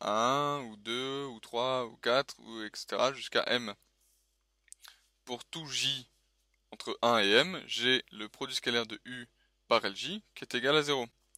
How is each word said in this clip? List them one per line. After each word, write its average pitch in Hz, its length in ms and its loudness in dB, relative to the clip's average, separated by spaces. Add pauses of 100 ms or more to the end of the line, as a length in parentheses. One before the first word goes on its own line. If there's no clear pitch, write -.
un 135 640 0
ou 110 120 -14
deux 127 480 -4
ou 123 160 -10
trois 127 460 -2
ou 113 100 -14
quatre 127 440 0
ou 113 220 -12
et 107 120 -8
cetera 123 400 0
jusqu'à 120 320 0
M. 117 280 0 (1500)
Pour 123 220 -8
tout 160 200 -10
J 131 400 -2 (640)
entre - 300 -8
un 117 200 6
et 98 100 4
M, 147 360 4
j'ai 123 460 2
le 107 160 -10
produit 135 260 -8
scalaire 117 320 0
de 107 200 -10
U 123 200 -12 (400)
par 113 200 6
L 101 100 -4
J 175 260 -6 (120)
qui - 100 -14
est - 100 -4
égal 131 220 4
à 151 60 6
zéro. 139 240 0 (320)